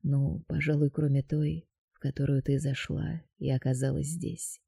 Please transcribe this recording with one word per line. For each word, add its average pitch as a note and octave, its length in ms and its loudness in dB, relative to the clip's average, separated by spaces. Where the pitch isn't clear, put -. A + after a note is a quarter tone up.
Ну, C#3 440 0
пожалуй, D3 440 2
кроме C#3 320 2
той, D3+ 440 -2
в - 60 -20
которую C#3 440 0
ты C#3 160 2
зашла D3+ 640 -4
и C#3 120 -2
оказалась C3+ 560 0
здесь - 600 -8